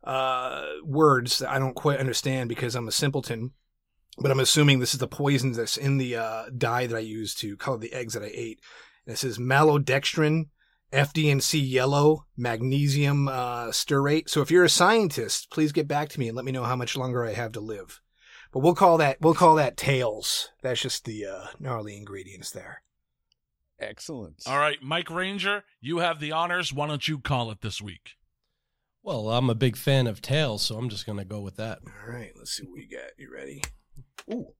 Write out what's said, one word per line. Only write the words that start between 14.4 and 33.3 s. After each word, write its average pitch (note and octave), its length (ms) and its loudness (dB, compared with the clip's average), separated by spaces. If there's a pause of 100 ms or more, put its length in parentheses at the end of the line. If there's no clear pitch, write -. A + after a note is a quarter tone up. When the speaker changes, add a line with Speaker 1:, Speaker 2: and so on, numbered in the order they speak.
Speaker 1:
if D3 100 0
you're F3 140 8
a E3 60 6
scientist, F3+ 800 2
please D3+ 220 2
get D3 140 0
back D3 240 -2
to - 100 -8
me A#2 80 -2
and A2+ 80 -8
let B2 100 -8
me C3+ 60 -4
know B2+ 120 -4
how B2 120 -2
much B2 200 -4
longer B2 300 -2
I G#2+ 80 -4
have A2+ 180 -6
to A2 80 -10
live. G#2 400 -12 (520)
But C3+ 80 -2
we'll E3 140 6
call E3+ 220 6
that, D3 240 2
we'll D#3+ 140 6
call D#3+ 220 8
that D3 200 2
tails. B2 720 -2 (140)
That's B2+ 180 -2
just - 240 -6
the, G#2+ 220 -8
uh, F#2+ 200 -12 (140)
gnarly A2 380 -8
ingredients G2 540 -14
there. - 300 -16 (960)
Speaker 2:
Excellent. G#2+ 680 -14
Speaker 3:
All C3+ 120 0
right, D3 240 2
Mike E3 280 -4
Ranger, F#3+ 540 -4 (180)
you D#3 160 -4
have E3 220 0
the D3+ 120 -6
honors. F3 400 -2
Why D3 140 -2
don't D3 200 -4
you D3+ 120 -2
call A#2+ 320 -2
it G#2 100 -14
this G2+ 220 -8
week? F#2+ 300 -16 (920)
Speaker 4:
Well, A2+ 280 -4
I'm B2 200 4
a A2+ 40 2
big A2+ 220 2
fan C3+ 300 2
of G#2+ 160 -6
tails, C3 400 0
so A2 160 -4
I'm B2 100 -4
just G#2 180 -8
gonna G2+ 200 -8
go G#2 140 -10
with G2 160 -10
that. A2 300 -10
Speaker 1:
All - 240 -18
right, A#2 260 -14
let's - 160 -12
see - 120 -10
what - 120 -18
we - 100 -18
got. - 320 -16
You C3+ 140 -20